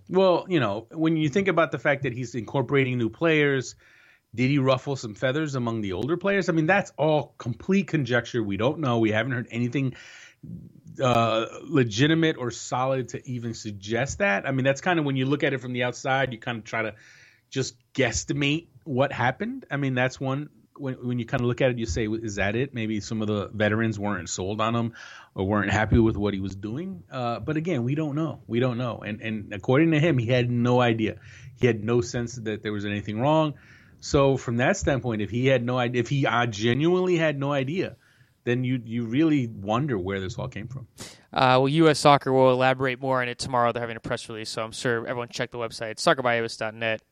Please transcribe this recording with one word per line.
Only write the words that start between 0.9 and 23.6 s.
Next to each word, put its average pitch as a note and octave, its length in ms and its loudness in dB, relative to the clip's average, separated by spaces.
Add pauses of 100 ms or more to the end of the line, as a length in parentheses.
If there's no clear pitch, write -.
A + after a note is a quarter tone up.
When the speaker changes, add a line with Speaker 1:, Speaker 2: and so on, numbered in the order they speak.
Speaker 1:
when D#3+ 240 2
you D#3 140 2
think G3 180 0
about E3 240 2
the D3 80 -4
fact C#3 240 0
that C3 80 -2
he's A#2+ 240 -8
incorporating C3 600 0
new A#2 120 0
players, C#3+ 680 0 (600)
did B2+ 160 2
he C#3+ 80 2
ruffle C3 360 0
some G#2+ 200 -10
feathers C#3 400 -2
among A#2 260 -2
the G2 120 -2
older B2 220 -2
players? G3 340 0
I - 20 2
mean, D#3+ 160 2
that's F#3+ 300 2
all D3+ 420 2
complete F#3+ 480 0
conjecture. A#2+ 560 0
We G2 140 -2
don't C3 200 0
know. B2 220 0
We A2 100 4
haven't A2+ 220 0
heard A#2+ 180 -4
anything, B2 460 -2 (1040)
uh, A#2 440 4 (180)
legitimate D3+ 760 4
or B2 140 -4
solid C3 580 -2
to - 180 -12
even A#2+ 280 -6
suggest A2 640 -4
that. G3+ 280 0
I C#3 40 0
mean, C3 140 0
that's C#3 160 2
kinda F3 200 2
when C#3 140 -2
you C3 100 0
look C#3+ 180 0
at C#3 100 2
it B2 80 -4
from B2+ 120 -8
the B2 80 -2
outside, C3 500 -2
you A#2 60 -8
kinda A#2 240 -6
try A2+ 220 -4
to A2 100 -6 (560)
just - 260 -4 (200)
guesstimate C#3+ 720 0 (160)
what C3+ 280 0
happened. G#3+ 600 -2
I C#3+ 60 -2
mean, C3+ 180 -2
that's B2+ 240 0
one, C#3 300 -4 (280)
when, C3 160 -6 (140)
when B2 100 -2
you A#2 80 -4
kinda B2 220 0
look A#2+ 140 0
at C3 100 4
it, A#2 80 -4
you A2+ 80 -2
say, A#2 180 -2
"Is A2 300 -4
that G2+ 200 0
it?" C3+ 160 -2
Maybe A2 280 -4
some A2 240 -4
of G#2 40 -2
the G#2 240 -2
veterans G#2+ 460 0